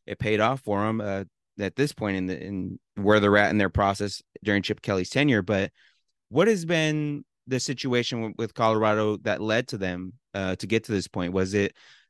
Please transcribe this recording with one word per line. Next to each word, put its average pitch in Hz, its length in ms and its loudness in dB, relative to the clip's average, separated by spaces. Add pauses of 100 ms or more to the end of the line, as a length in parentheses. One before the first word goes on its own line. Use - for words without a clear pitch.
it 104 120 -10
paid 107 220 0
off 127 220 2
for 101 240 -2
'em, 110 160 -2
uh, 98 240 -4 (340)
at 98 160 -4
this 143 160 0
point 101 260 -4
in 92 100 -4
the, 92 140 -6
in 95 380 -8 (160)
where 104 240 6
they're 101 180 6
at 104 140 4
in 104 60 2
their 98 120 2
process 98 520 -2 (220)
during 101 180 0
Chip - 200 -4
Kelly's 95 280 -2
tenure. 135 320 2
But 98 300 0 (580)
what 160 180 4
has 202 160 2
been 151 640 -2 (220)
the 127 120 -2
situation 123 600 -2
w-, 110 180 -6
with 113 160 -6
Colorado 107 640 2
that 92 240 -2
led 110 280 0
to 117 80 -8
them, 92 360 -6 (200)
uh, 95 220 -2
to 98 120 -8
get 113 180 0
to 113 80 -4
this 95 140 0
point? 90 260 -4
Was 92 200 0
it 101 220 0 (340)